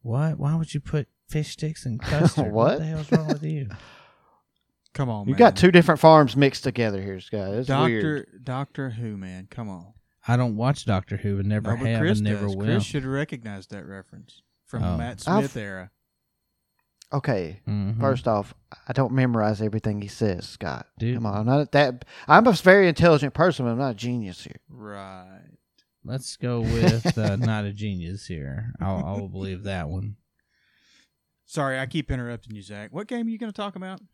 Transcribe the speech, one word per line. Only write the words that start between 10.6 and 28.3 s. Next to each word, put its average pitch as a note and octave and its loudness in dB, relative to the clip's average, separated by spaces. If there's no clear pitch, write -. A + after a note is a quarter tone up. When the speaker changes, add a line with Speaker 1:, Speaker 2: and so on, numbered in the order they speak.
Speaker 1:
Doctor G2 -2
Who G2+ -2
and G2 -2
never G#2+ -2
Speaker 3:
No, A#2 0
but A#2 -4
Speaker 1:
have A2+ 0
Speaker 3:
Chris G3+ 2
Speaker 1:
and G#3 -2
never G#2 0
Speaker 3:
does. G2 -4
Speaker 1:
will. - -4
Speaker 3:
Chris A2+ 2
should C#3 -4
have C3 -6
recognized A2+ -8
that G2+ -14
reference - -20
from C#3+ -6
Speaker 1:
Oh. F2 0
Speaker 3:
Matt A#2 -8
Speaker 2:
I've F#3+ 2
Speaker 3:
Smith - -14
era. G2 -10
Speaker 2:
Okay. G#2 -4
Speaker 1:
Mm-hmm. G#2 -2
Speaker 2:
First C3 0
off, G#2+ -2
I - -8
don't B2+ 0
memorize A2+ 0
everything G#2+ -2
he G2+ -10
says, G2 -2
Scott. C#2+ -10
Speaker 1:
Dude. A#2 -2
Speaker 2:
Come A#2 -4
on. G2+ -4
I'm A2 -2
not C3+ 2
that, C3+ 2
I'm G3+ 8
a A3+ 8
very F#3 8
intelligent D3+ 4
person, D3+ 2
but A#2+ 0
I'm A#2 -2
not C3+ -2
a - -6
genius A2+ -6
here. - -18
Speaker 3:
Right. G2 -18
Speaker 1:
Let's C3 -8
go A#2+ -4
with, A#2 2
uh, G#2 0
Speaker 2:
<laughs> B2 -2
Speaker 1:
not A2 0
a G2+ -6
genius F#2+ -8
here. D#2+ -8